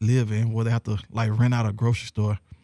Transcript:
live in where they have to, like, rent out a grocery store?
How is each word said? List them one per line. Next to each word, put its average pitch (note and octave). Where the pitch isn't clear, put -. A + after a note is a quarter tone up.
live A2+
in A2
where A2+
they A#2
have A#2
to, G#2+
like, A2
rent B2
out A#2
a G#2
grocery A2+
store? G#2